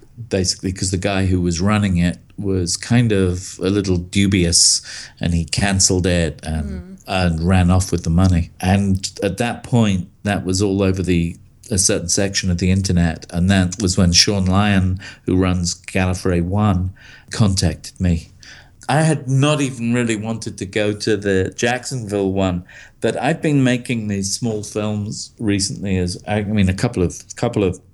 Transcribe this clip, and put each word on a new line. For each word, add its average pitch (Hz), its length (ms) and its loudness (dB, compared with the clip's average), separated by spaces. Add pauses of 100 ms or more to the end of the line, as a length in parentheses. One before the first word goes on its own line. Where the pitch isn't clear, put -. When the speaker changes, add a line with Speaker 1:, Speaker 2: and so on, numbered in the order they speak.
(280)
Speaker 1:
basically, 95 440 -2
'cause 95 180 -4
the 95 80 -2
guy 95 300 0
who 92 120 2
was 87 220 0
running 104 360 2
it 87 200 2 (200)
was 92 380 -2
kind 120 360 2
of 90 500 0
a 92 80 0
little 98 280 2
dubious, 90 840 2 (380)
and 87 160 0
he 82 100 0
cancelled 95 640 0
it 85 360 0
and, 78 240 -4
Speaker 2:
Mm. - 300 -10 (100)
Speaker 1:
and 87 400 0
ran 90 240 6
off 92 200 2
with 85 120 -2
the 82 60 -2
money. 87 400 4 (100)
And 95 500 0 (140)
at 98 140 -2
that 120 260 -4
point, 104 460 0 (140)
that 101 200 0
was 92 180 -2
all 98 200 2
over 95 200 2
the, 85 360 0 (340)
a 101 60 0
certain 87 320 2
section 98 420 0
of 87 60 0
the 92 140 2
internet, 90 580 2
and 87 200 0
that 92 320 2
was 92 160 0
when 90 140 4
Sean 98 340 2
Lyon, 92 540 2 (260)
who 95 120 2
runs 90 380 0
Gallifrey 90 640 -2
One, 92 500 0 (400)
contacted 95 720 -2
me. 85 300 -2 (580)
I 143 120 2
had 135 280 0
not 143 320 2
even 117 320 -2
really 117 240 0
wanted 107 400 -8
to - 80 -8
go 104 280 0
to 104 220 -2
the 98 400 0
Jacksonville 110 800 -2
one, 92 320 -2 (360)
but 110 160 -2
I've 139 240 -2
been 147 220 2
making 123 440 -2
these 98 260 -2
small 110 280 -4
films 104 800 -6
recently, 101 580 -2
as, 90 300 -2
I 107 140 -2
mean, 101 280 2
a 95 40 2
couple 110 280 -2
of, 85 220 -2 (120)
couple 117 280 -2
of 95 160 -2 (140)